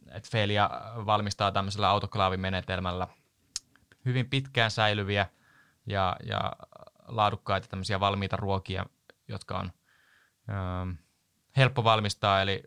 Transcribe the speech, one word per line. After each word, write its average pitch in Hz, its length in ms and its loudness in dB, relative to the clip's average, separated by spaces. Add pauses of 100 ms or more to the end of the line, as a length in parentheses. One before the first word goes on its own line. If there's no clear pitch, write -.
(120)
et 92 180 -16
Feelia 104 400 2 (360)
valmistaa 104 460 2
tämmöisellä 98 380 0
autoklaavimenetelmällä 95 1160 0 (1000)
hyvin 127 240 0
pitkään 127 420 0
säilyviä 104 540 2 (600)
ja, 98 380 0
ja - 300 -4 (540)
laadukkaita 101 600 0
tämmöisiä 95 320 -4
valmiita 98 380 0
ruokia, 95 480 -4 (420)
jotka 101 320 -8
on, 95 120 -6 (800)
ähm, 92 420 -6 (680)
helppo 127 260 4
valmistaa, 104 580 4
eli 98 260 -2